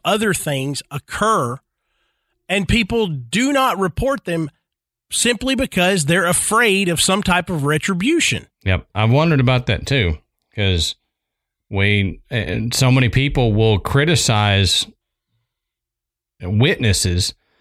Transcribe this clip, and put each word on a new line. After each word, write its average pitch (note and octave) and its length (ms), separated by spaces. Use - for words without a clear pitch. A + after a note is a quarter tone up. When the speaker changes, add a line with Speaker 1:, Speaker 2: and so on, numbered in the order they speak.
Speaker 1:
other G#3 280
things C#3 560
occur C#3+ 720
and F#3+ 180
people A3+ 420
do E3 440
not C4 260
report A3+ 460
them E3 260
simply A#3+ 420
because F#3 520
they're E3+ 200
afraid G3+ 600
of E3+ 140
some F#3+ 220
type F3+ 260
of D3+ 160
retribution. F#3 800
Speaker 2:
Yep. F#2 320
I've A2 160
wondered D3+ 300
about B2+ 240
that G#2+ 200
too, F#2+ 320
'cause F#2+ 400
we, G2+ 520
uh, A2 280
so C3 180
many B2+ 200
people C3 440
will A2 260
criticize G#2+ 1080
witnesses G#2 920